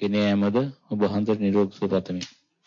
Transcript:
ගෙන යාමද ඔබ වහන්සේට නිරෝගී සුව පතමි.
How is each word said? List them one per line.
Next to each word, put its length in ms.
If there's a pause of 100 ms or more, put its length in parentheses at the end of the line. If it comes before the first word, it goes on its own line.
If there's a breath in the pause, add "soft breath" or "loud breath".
ගෙන 140
යාමද 420 (300)
ඔබ 140
වහන්සේට 400
නිරෝගී 360
සුව 140
පතමි. 340 (420 soft breath)